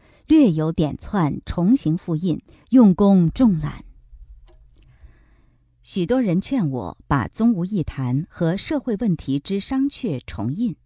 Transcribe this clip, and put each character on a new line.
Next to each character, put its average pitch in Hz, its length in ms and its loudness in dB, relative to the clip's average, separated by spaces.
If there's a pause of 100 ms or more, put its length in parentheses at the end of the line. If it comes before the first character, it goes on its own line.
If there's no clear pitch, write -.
(280)
略 294 220 6
有 156 220 0
点 156 240 -2
窜， - 500 -4
重 185 300 2
行 160 220 0
复 165 180 -6
印， 165 260 -2 (280)
用 220 260 6
功 196 360 4
重 208 280 2
览。 147 240 -8 (2000)
许 180 220 -4
多 254 160 0
人 185 180 0
劝 196 300 -2
我 117 360 -8
把 127 220 0
宗 226 260 0
无 175 120 -4
一 196 180 -2
谈 131 460 -4
和 170 260 -2
社 285 240 -4
会 240 160 -4
问 196 220 0
题 135 220 -6
之 196 200 -6
商 269 300 -2
榷 139 360 -6
重 120 300 -8
印 214 300 -4